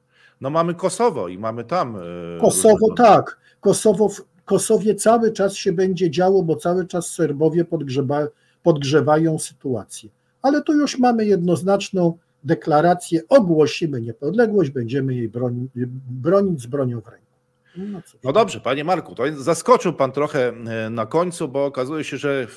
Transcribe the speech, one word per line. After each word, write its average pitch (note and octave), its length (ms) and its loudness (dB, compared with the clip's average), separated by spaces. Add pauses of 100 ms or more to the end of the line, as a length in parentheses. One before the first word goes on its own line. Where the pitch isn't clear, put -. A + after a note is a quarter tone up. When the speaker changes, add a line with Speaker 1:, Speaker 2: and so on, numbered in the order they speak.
(420)
Speaker 1:
No, C3+ 80 -6
mamy E3 260 0
Kosowo F3 520 -2
i F2+ 100 -10
mamy A2+ 260 -6
tam, B2 340 -4
e, - 20 -10 (420)
Speaker 2:
Kosowo, G#3+ 360 6
Speaker 1:
różne G#3+ 180 2
Speaker 2:
tak. G3 440 4 (220)
Kosowo G3+ 480 2
w... - 120 -12 (280)
Kosowie G#3 460 2
cały A3+ 360 4
czas G3 220 -2
się F#3+ 200 -2
będzie F#3 380 0
działo, F#3 320 2
bo D#3+ 120 0
cały F3 320 -2
czas E3+ 220 -6
Serbowie D#3 560 0
podgrzeba-, C#3+ 640 -2 (360)
podgrzewają D#3 760 2
sytuację. A2+ 720 -10 (320)
Ale C#4+ 200 2
tu D4+ 120 -2
już C#4+ 260 0
mamy A#3 260 2
jednoznaczną F3+ 920 0 (260)
deklarację: D#3+ 840 2
ogłosimy D#3 720 4
niepodległość, F3+ 680 0
będziemy C3 460 -4
jej A2+ 140 -4
broni-, B2 380 -6 (420)
bronić E3 520 0
z A#2 40 -14
bronią B2 360 -4
w - 60 -18
ręku. - 180 -20 (500)
No F#3+ 260 -12
cóż. - 220 -20
Speaker 1:
No C3+ 100 -2
dobrze, F#3+ 260 2
panie C#3 240 -4
Marku, E3+ 320 -4
to A#2 80 -4 (140)
zaskoczył E3 560 0
pan B2+ 180 -2
trochę, C#3+ 380 -2
e, A2+ 400 -6
na A2+ 160 -4
końcu, E3+ 420 -2
bo C#3 180 -2
okazuje C#3 380 -6
się, C#3 140 -10
że C3+ 400 -4